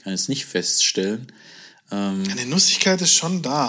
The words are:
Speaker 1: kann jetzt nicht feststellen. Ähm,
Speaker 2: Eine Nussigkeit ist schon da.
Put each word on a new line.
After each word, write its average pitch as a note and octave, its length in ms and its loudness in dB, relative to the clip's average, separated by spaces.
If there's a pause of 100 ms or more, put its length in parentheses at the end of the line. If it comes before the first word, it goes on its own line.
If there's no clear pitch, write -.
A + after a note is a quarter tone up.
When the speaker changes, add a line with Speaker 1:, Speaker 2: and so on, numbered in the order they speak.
Speaker 1:
kann F#2+ 100 -8
jetzt F2+ 160 -2
nicht - 180 -4
feststellen. G2+ 840 0 (600)
Ähm, G2 400 -2
Speaker 2:
Eine G#2+ 160 -6
Nussigkeit F#3 540 2
ist F3 140 4
schon F3 280 0
da. C3+ 260 0